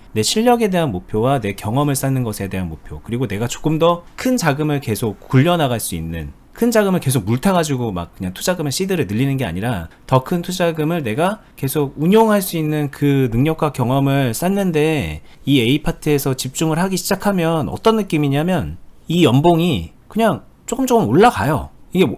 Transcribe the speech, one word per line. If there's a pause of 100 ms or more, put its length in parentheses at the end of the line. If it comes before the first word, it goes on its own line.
(120)
내
실력에
대한
목표와
내
경험을
쌓는
것에
대한
목표,
그리고
내가
조금
더 (100)
큰
자금을
계속
굴려나갈
수
있는, (200)
큰
자금을
계속
물타가지고
막
그냥
투자금을
시드를
늘리는
게
아니라, (200)
더
큰
투자금을
내가 (140)
계속
운용할
수
있는
그
능력과
경험을
쌓는데, (220)
이
A파트에서
집중을
하기
시작하면
어떤
느낌이냐면, (300)
이
연봉이 (160)
그냥 (240)
조금
조금
올라가요. (220)
이게
뭐